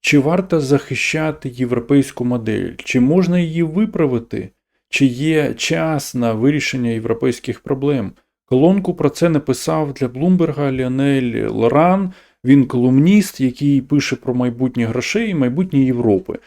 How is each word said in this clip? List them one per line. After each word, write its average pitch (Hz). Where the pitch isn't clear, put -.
Чи -
варто 170
захищати 143
європейську 123
модель? 110
Чи -
можна 170
її 165
виправити? 156
Чи -
є 139
час 160
на 120
вирішення 127
європейських 113
проблем? 135
Колонку 175
про 147
це 170
написав 151
для 127
Блумберга 147
Ліонель 127
Лоран. 156
Він 131
колумніст, 135
який 135
пише 139
про -
майбутнє 123
грошей 127
і 190
майбутнє 143
Європи. 120